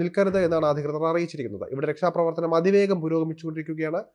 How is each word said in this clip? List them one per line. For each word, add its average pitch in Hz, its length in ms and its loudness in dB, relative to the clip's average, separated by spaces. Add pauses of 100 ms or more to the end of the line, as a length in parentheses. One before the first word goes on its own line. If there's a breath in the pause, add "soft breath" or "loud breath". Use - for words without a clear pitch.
നിൽക്കരുത് 190 440 2
എന്നാണ് 160 260 2
അധികൃതർ 147 400 -4
അറിയിച്ചിരിക്കുന്നത്. 147 640 -4
ഇവിടെ 139 180 -4
രക്ഷാപ്രവർത്തനം 165 680 0
അതിവേഗം 196 440 4
പുരോഗമിച്ചുകൊണ്ടിരിക്കുകയാണ്. 160 960 -4 (140)